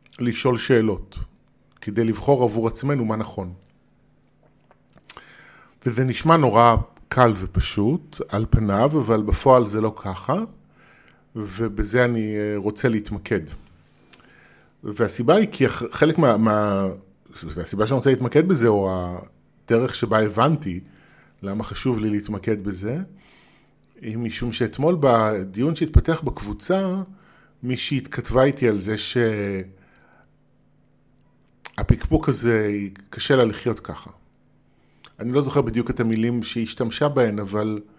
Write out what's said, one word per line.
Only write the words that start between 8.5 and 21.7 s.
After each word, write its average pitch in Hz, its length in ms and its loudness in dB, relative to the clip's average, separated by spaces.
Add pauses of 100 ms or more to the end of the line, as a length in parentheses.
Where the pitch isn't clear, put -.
פניו, 110 440 2
אבל 113 280 2
בפועל 120 440 4
זה 107 140 -4
לא 107 160 -2
ככה, 98 380 -6 (1000)
ובזה 107 680 0
אני, 110 320 -2
אה, 104 200 -2
רוצה 104 320 -2
להתמקד. 104 520 -2 (1400)
והסיבה 117 500 0
היא 214 180 4
כי 131 140 2
אח-, - 160 -4 (100)
חלק 160 260 2
מה... 127 180 6
מה, 104 500 2 (580)
והסיבה 87 420 -4
שאני 131 100 0
רוצה 131 140 2
להתמקד 131 380 2
בזה, 120 200 4
או 101 220 2
הדרך 92 1040 -4
שבה 110 260 2
הבנתי 107 600 0 (640)
למה 98 220 -6
חשוב 117 340 -4